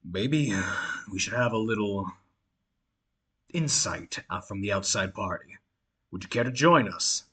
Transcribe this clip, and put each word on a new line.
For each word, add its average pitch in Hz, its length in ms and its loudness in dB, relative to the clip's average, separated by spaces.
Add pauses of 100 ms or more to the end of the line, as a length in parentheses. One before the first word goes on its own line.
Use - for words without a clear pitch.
Maybe, 120 480 0
uh, 95 240 0 (340)
we 95 80 -6
should - 140 -2
have 120 200 2
a 113 60 0
little 104 540 0 (1400)
insight, 147 640 0 (100)
uh, 90 120 -4
from 98 200 -8
the 101 120 -2
outside 95 420 0
party. 92 420 -6 (540)
Would 92 140 -8
you - 40 -12
care 123 160 2
to 127 80 -2
join 139 360 6
us? - 440 -2